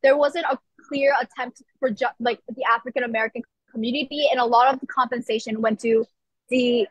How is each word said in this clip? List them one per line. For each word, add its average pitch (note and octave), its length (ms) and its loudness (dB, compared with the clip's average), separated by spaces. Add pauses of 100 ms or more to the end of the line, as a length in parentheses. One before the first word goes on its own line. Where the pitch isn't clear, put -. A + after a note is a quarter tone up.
there C4+ 160 6
wasn't D4 340 0
a C4+ 60 -2 (320)
clear C#4 320 2
attempt B3 400 -10 (180)
for C4 120 0
ju-, A#3+ 160 -2 (120)
like, A#3 200 -2 (100)
the A3+ 180 -10
African A#3+ 360 -2
American A3+ 400 -4 (280)
community, C4+ 600 -2
and B3+ 100 0
a A#3+ 40 2
lot A#3+ 280 4
of C4 60 -6
the - 80 -14
compensation A#3 760 -4
went A3 200 0
to A3+ 240 2 (440)
the B3 420 2